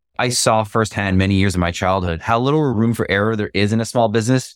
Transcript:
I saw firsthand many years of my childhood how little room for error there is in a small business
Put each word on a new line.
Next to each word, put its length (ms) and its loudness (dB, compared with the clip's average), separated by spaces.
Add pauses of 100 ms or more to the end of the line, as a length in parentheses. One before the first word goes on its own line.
(200)
I 100 -2
saw 340 2
firsthand 540 -2
many 160 2
years 220 2
of 40 0
my 120 0
childhood 500 -2
how 160 0
little 240 0
room 320 0
for 160 -4
error 260 0
there 200 -4
is 180 0
in 80 0
a 40 -4
small 240 0
business 460 0